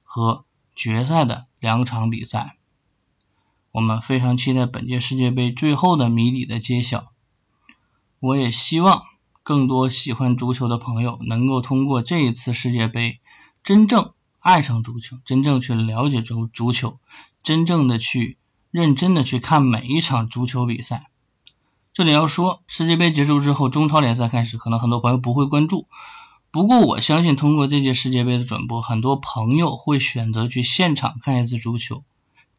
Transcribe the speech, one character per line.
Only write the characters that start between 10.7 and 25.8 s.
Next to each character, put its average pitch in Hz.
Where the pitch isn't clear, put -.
朋 117
友 120
能 117
够 131
通 135
过 131
这 170
一 123
次 -
世 120
界 113
杯 117
真 208
正 214
爱 175
上 117
足 117
球， 123
真 131
正 139
去 127
了 113
解 123
足-， 113
足 120
球， -
真 160
正 165
的 120
去 113
认 160
真 185
的 151
去 123
看 156
每 123
一 151
场 117
足 123
球 127
比 120
赛。 120
这 185
里 160
要 151
说， 175
世 -
界 165
杯 165
结 143
束 147
之 143
后， 135
中 147
超 156
联 120
赛 120
开 117
始， 113
可 -
能 113
很 120
多 120
朋 120
友 127
不 123
会 139
关 147
注。 190